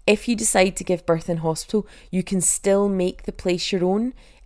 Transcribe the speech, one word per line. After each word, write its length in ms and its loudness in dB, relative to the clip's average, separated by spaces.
if 220 2
you 80 0
decide 400 2
to 80 -8
give 220 -2
birth 220 0
in 100 -2
hospital, 480 -4
you 120 0
can 180 -4
still 480 2
make 360 -2
the 80 -8
place 400 -2
your 120 0
own. 300 0